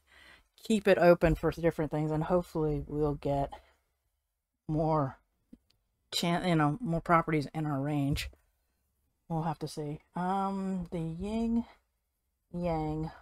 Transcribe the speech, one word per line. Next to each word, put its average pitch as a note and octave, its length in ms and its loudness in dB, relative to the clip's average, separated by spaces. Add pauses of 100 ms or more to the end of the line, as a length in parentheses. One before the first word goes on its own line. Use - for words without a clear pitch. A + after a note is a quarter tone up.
(240)
<laughs> - 400 -20
keep G#3+ 240 0
it F#3 120 6
open E3+ 360 6
for D#3+ 160 0
different D#3+ 400 -2
things, D#3 200 0
and D#3 120 0
hopefully D#3 640 0
we'll D3 300 -2
get C#3 360 -2 (1160)
more D#3 500 0 (960)
chan-, F3 360 0
you E3+ 80 4
know, D3 240 2
more E3 220 -2
properties D#3+ 520 2
in D#3 120 -4
our C#3+ 160 -2
range. C#3+ 480 -2 (1000)
We'll D#3+ 160 -4
have D#3+ 160 -4
to D#3 80 -8
see. D3+ 340 -10 (140)
Um, F#3+ 760 -4
the F3 80 -6
Yin A3 640 -2 (880)
Yang D#3+ 580 -4 (100)